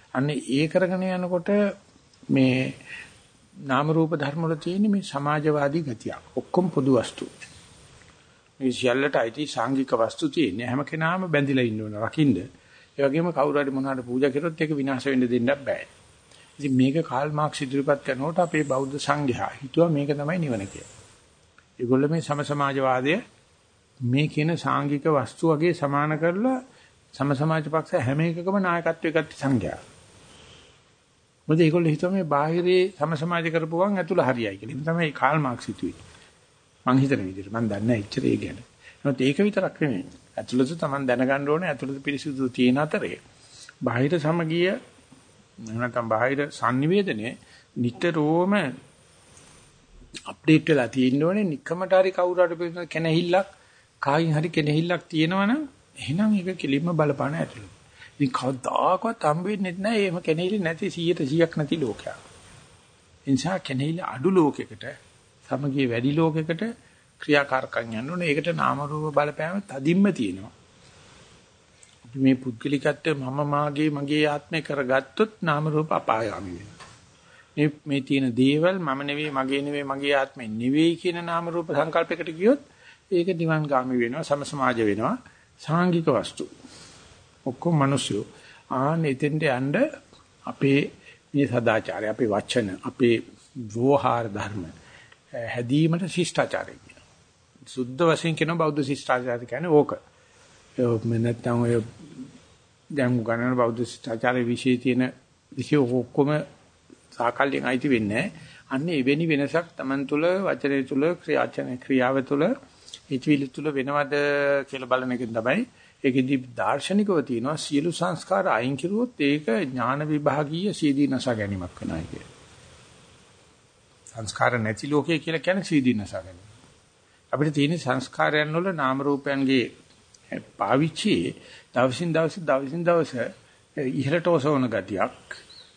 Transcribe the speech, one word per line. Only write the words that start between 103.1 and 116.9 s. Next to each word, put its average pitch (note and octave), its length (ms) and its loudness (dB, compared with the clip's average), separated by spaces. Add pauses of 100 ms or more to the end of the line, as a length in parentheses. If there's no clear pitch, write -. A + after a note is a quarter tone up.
උගන්වන A#2 380 -2
බෞද්ධ A#2+ 260 2
ශිෂ්ටාචාරයේ A#2+ 640 -2
විශේෂ A#2+ 360 0
තියෙන B2+ 220 2 (480)
විශේෂ B2+ 420 2
ඔක්කොම C3+ 380 0 (760)
සාකල්යෙන් C3+ 580 0
අයිති B2+ 220 0
වෙන්නේ A2+ 360 2
නැහැ. - 320 -12 (100)
අන්න C3+ 240 -4
එවැනි D3 360 2
වෙනසක් D#3 460 0
Taman C#3 340 -4
තුල, D3 180 0 (160)
වචනය C#3 440 0
තුල, C#3 200 -2 (100)
ක්‍රියාචන-, C3+ 640 -2
ක්‍රියාව C3 440 2
තුල, C#3 200 0 (640)
හිතවිලි C#3+ 440 0
තුල C#3+ 220 -8
වෙනවද C#3 440 -2 (500)
කියලා C3 240 -10
බලන B2+ 240 0
එකෙන් A#2+ 200 -4
තමයි. B2 280 0 (440)
ඒකෙදි C3+ 360 2 (120)
දාර්ශනිකව D3+ 680 0